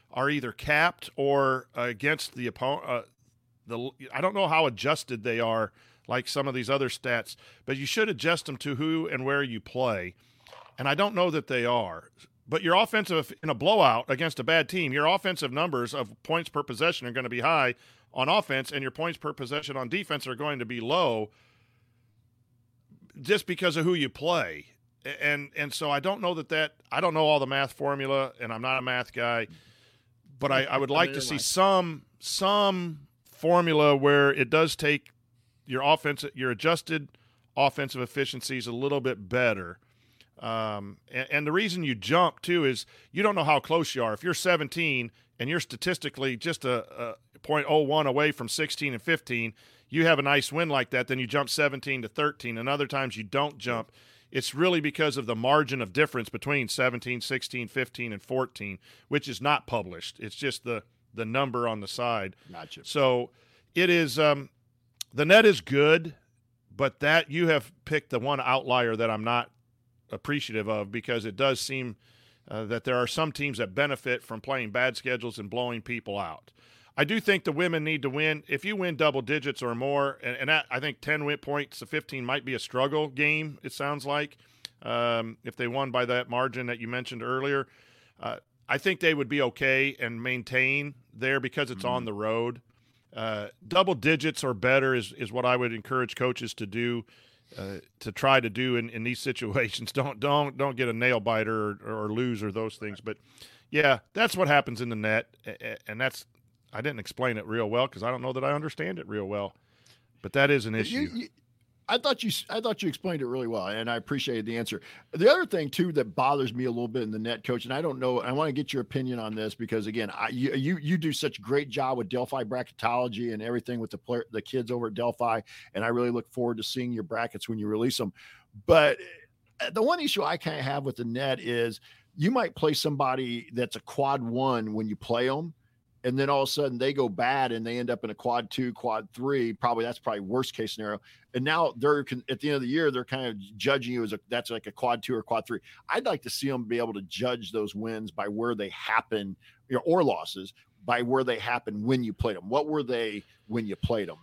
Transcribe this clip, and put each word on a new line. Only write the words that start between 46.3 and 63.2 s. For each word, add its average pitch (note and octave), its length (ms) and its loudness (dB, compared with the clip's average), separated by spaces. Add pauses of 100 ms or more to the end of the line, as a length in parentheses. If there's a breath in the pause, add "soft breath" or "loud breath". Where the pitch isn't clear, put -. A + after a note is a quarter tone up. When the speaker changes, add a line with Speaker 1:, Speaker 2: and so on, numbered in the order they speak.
Speaker 1:
just E3 280 -4
a, A#2+ 500 -4 (200)
a - 40 -20
point D3 300 0
oh D#3 100 6
one D3 300 4
away D3 240 4
from A#2+ 160 -6
sixteen D3 440 -4
and A2+ 80 -6
fifteen, A#2+ 540 -2 (340 soft breath)
you D#3+ 160 2
have D#3+ 140 6
a C#3 40 2
nice C#3 280 4
win E3 180 0
like C3+ 220 0
that, B2+ 160 0
then C3 140 -2
you B2 80 -4
jump C#3 200 0
seventeen C#3 540 0
to A2 60 -6
thirteen. D3 500 -2
And A#2+ 100 -4
other C#3+ 200 0
times C3+ 280 -4
you A2 60 -8
don't C#3+ 340 0
jump. A#2 360 -4 (400 soft breath)
It's C3 240 -2
really E3+ 240 2
because D3 360 0
of B2+ 100 -4
the A2+ 100 -2
margin C3+ 440 4
of F#2+ 120 -6
difference C3 360 2
between C3+ 380 -2
seventeen, B2 540 -2
sixteen, B2 480 -6
fifteen, A#2+ 440 -4
and G2 80 -10
fourteen, A#2 600 -4 (260 soft breath)
which C#3+ 220 -2
is G#2+ 120 -8
not C#3+ 280 0
published. F#2 500 -6
It's G#2+ 180 -12
just - 280 -4
the, A#2 180 -4 (320)
the A2+ 100 -6
number A#2+ 440 0
on G#2+ 120 -2
the G2 80 -10
side. A2+ 460 -2 (160)
Speaker 2:
Gotcha. E2+ 340 -16
Speaker 1:
So B2+ 460 2 (460 soft breath)